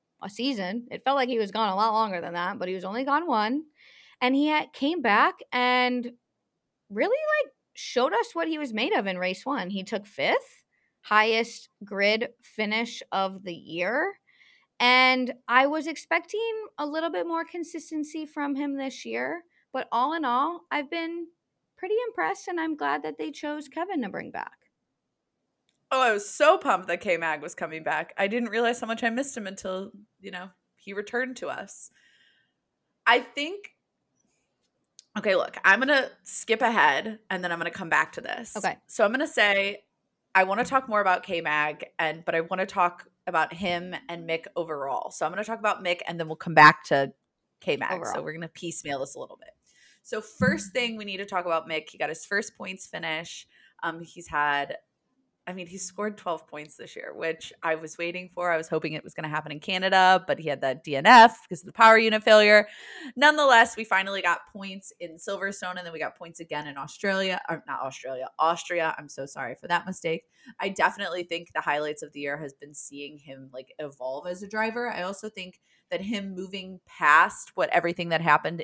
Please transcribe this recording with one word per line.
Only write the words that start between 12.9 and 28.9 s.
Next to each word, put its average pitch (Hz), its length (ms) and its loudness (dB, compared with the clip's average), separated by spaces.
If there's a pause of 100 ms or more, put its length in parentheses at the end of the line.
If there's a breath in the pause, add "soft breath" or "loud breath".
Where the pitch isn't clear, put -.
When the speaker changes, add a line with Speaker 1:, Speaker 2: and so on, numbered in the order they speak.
Speaker 1:
of 196 320 -4
the 185 100 -10
year. 214 600 -4 (640 soft breath)
And 254 540 4 (160)
I 254 180 6
was 302 180 -2
expecting 415 800 -4 (120)
a 294 80 -4
little 320 260 -4
bit 349 160 -4
more 330 160 -4
consistency 320 840 -8
from 285 300 -6
him 277 220 -4
this 269 280 -8
year. 254 380 -6 (300)
But 262 180 -6
all 262 220 0
in 330 100 -4
all, 285 380 0 (100)
I've 294 180 -2
been 339 380 -6 (500)
pretty 381 180 -4 (120)
impressed, 381 400 -6
and 359 100 -6
I'm 320 200 -4
glad 285 260 -2
that 302 140 -8
they 311 140 -8
chose 294 360 -8
Kevin 349 360 -6
to 196 60 -6
bring - 220 -10
back. - 380 -12 (1200)
Speaker 2:
Oh, 262 100 4
I 233 120 6
was 202 140 -4
so 311 300 6
pumped 214 300 0
that 175 140 -2
K-Mag 165 400 -2
was - 120 -12
coming 160 300 -8
back. 156 340 -4
I 196 100 0
didn't 233 220 -2
realize 233 300 0
how 220 80 -8
much 226 160 -6